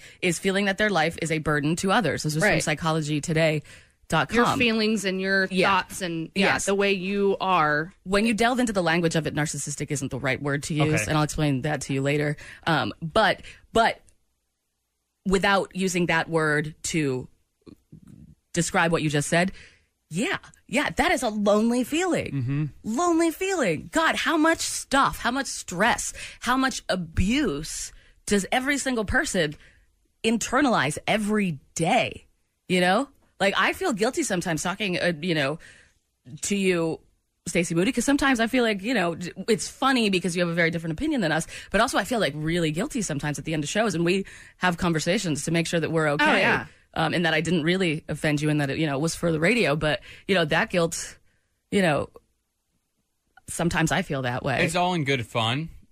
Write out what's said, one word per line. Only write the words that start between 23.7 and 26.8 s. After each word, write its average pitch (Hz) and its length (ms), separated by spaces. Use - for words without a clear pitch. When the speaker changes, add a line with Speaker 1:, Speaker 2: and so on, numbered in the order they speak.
Speaker 1:
God, 311 220
how 302 220
much 330 240
stuff, - 580
how 233 140
much 269 160
stress, - 640
how 247 180
much 262 320